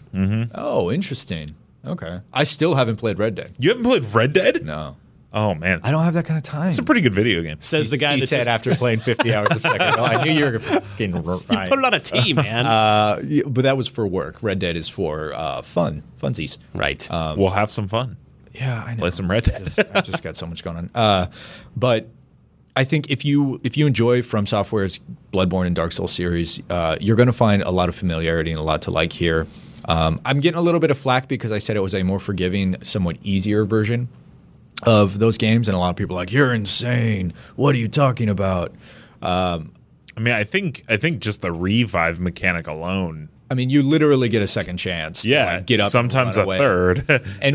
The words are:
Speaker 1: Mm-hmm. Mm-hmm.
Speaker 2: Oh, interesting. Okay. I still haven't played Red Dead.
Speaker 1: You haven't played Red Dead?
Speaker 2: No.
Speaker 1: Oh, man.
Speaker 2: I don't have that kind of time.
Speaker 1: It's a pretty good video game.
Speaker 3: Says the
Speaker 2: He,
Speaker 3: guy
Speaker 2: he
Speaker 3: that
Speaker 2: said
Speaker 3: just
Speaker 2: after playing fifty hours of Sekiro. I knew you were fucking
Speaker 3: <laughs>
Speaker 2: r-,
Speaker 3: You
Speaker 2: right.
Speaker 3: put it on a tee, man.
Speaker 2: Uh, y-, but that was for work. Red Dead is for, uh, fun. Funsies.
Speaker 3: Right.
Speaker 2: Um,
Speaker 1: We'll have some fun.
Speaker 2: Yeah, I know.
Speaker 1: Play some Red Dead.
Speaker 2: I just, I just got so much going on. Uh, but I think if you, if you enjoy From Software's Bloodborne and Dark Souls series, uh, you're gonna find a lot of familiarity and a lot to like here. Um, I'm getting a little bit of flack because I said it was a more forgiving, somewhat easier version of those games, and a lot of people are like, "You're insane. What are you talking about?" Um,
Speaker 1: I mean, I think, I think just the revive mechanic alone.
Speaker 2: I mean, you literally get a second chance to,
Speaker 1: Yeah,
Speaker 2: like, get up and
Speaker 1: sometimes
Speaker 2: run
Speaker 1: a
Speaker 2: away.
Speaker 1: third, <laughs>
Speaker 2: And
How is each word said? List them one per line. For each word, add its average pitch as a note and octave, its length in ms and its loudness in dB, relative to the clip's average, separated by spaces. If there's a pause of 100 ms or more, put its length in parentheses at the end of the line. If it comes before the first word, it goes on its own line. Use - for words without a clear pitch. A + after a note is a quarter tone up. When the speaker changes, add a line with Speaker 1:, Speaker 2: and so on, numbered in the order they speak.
(120)
Speaker 1:
Mm-hmm. F#2+ 120 -2
Mm-hmm. G#2+ 180 0 (140)
Speaker 2:
Oh, G2 340 -2
interesting. A2+ 600 -6 (360)
Okay. F2+ 320 -8 (140)
I C#3 120 2
still D#3 300 2
haven't A#2 220 2
played G#2 240 -2
Red G#2+ 160 0
Dead. - 220 -12
Speaker 1:
You C3 120 2
haven't B3 140 0
played A#3 280 2
Red A#2 200 4
Dead? G3 320 4
Speaker 2:
No. D2+ 320 -8 (380)
Speaker 1:
Oh, G#2+ 200 0
man. E2+ 280 0
Speaker 2:
I A2+ 80 -2
don't D#3 140 2
have E3+ 80 2
that E3+ 140 -2
kind D#3+ 100 -2
of D3 80 -6
time. D3+ 240 -4
Speaker 1:
It's F3 100 2
a C4 40 -2
pretty B3 180 4
good A#2+ 140 2
video G2+ 260 2
game. D#2 200 -6
Speaker 3:
Says D3+ 280 -2
the C#3+ 80 -2
Speaker 2:
He, B2 40 -2
Speaker 3:
guy C#3+ 160 2
Speaker 2:
he C3 40 0
Speaker 3:
that B2+ 60 0
Speaker 2:
said C#3+ 140 0
Speaker 3:
just A#2+ 80 0
Speaker 2:
after A#2+ 260 2
playing A#2+ 260 2
fifty A#2 340 0
hours G#2 220 2
of - 60 -6
Sekiro. F3+ 360 0
I - 240 2
knew D#3+ 80 2
you D3+ 140 2
were A#2+ 140 0
fucking - 560 -2
Speaker 3:
<laughs> D#2+ 120 -4
Speaker 2:
r-, F2+ 80 -2 (160)
Speaker 3:
You A#3 60 2
Speaker 2:
right. F#2+ 140 -2
Speaker 3:
put C4+ 80 2
it C4 80 0
on B3 80 0
a - 60 0
tee, - 340 0
man. A#2+ 320 0
Speaker 2:
Uh, G#2+ 580 4
y-, C#3+ 220 0
but B2+ 160 0
that C3+ 160 2
was B2+ 100 -4
for A2+ 180 -4
work. F2 360 -4
Red F#2+ 160 0
Dead F2 180 -2
is D#2+ 140 -4
for, D#2 440 -4
uh, C2+ 280 -6
fun. E2 400 -2 (180)
Funsies. - 380 -6 (160)
Speaker 3:
Right. - 360 -4
Speaker 2:
Um, D#2+ 280 -4
Speaker 1:
We'll F#2+ 100 6
have G2+ 220 0
some G#2 180 -4
fun. A2+ 300 -6 (340)
Speaker 2:
Yeah, A#2+ 340 -6
I A#2+ 60 -10
know. A#2 80 -6
Speaker 1:
Play F2 120 0
some F#2 180 -2
Red G#2+ 140 2
Dead. - 180 0
Speaker 2:
I - 20 -10
just, - 140 -6 (180)
I G3 60 2
just F#2 200 -6
got D#2+ 140 -10
so - 80 -8
much E2+ 180 -12
going E2 140 -8
on. F2 180 -10
Uh, G2+ 320 2 (480)
but A2+ 340 0 (680)
I C3+ 80 2
think C#3+ 260 -2
if C#3+ 140 -4
you, C#3+ 400 0
if B2 140 -4
you D3+ 80 4
enjoy B2 340 4
From A2 240 -2
Software's G2+ 560 -2 (320)
Bloodborne F#2 340 2
and F2 80 0
Dark E2+ 180 -2
Souls F#2 200 -4
series, E2+ 560 -2
uh, E2 320 0
you're G2+ 160 2
gonna B2 160 6
find G#2 300 4
a - 80 -4
lot F2+ 180 2
of F2 60 -4
familiarity E2 560 0
and D#2+ 100 -4
a - 20 -6
lot D#2 200 0
to - 80 -6
like E2 240 0
here. D#2+ 320 0 (400)
Um, E2 400 0
I'm C#3 140 0
getting D#3+ 180 0
a F3 40 0
little E3+ 160 2
bit D#3+ 120 2
of C3+ 80 -2
flack C3 280 0
because A#2 260 -4
I G#2 60 -2
said G#2+ 160 -2
it G#2 60 0
was F#2+ 140 -2
a F#2+ 80 -2
more F#2+ 180 0
forgiving, F#2 640 -2
somewhat F2+ 400 -2
easier G#2 420 0
version A2 440 0 (760)
of G#2 360 6
those A2+ 180 2
games, A2 300 2
and G2 80 0
a - 20 0
lot F2+ 120 2
of F2+ 60 -4
people F#2 200 -4
are F2+ 60 -2
like, F#2 100 -8
"You're C3 200 4
insane. A2 800 0 (240)
What B2 180 2
are B2 40 0
you A2+ 100 -2
talking B2+ 400 2
about?" F#2+ 440 0 (480)
Um, F2+ 520 -2 (440)
Speaker 1:
I A2+ 40 -6
mean, A#2+ 140 2
I G#2 100 0
think, F#3+ 440 -4
I A2+ 80 2
think C#3+ 240 -2
just G#2 200 -4
the F2+ 120 -4
revive F2 680 0
mechanic F2 460 -2
alone. D#2+ 640 -6 (200)
Speaker 2:
I C3+ 60 -4
mean, B2+ 160 0
you C#3+ 120 4
literally C#3+ 480 4
get A2 100 2
a G2+ 60 0
second F2+ 320 -4
chance E2+ 440 -4
to, G#2+ 60 -2
Speaker 1:
Yeah, A#2 280 2
Speaker 2:
like, F2+ 100 -8
get A#2 120 4
up G2+ 60 4
and G#2 80 2
Speaker 1:
sometimes A#2+ 440 2
Speaker 2:
run G2+ 80 4
Speaker 1:
a - 20 -2
Speaker 2:
away. F#2+ 120 0
Speaker 1:
third, F#2 500 4
<laughs> B2 340 -2
Speaker 2:
And C#3 120 4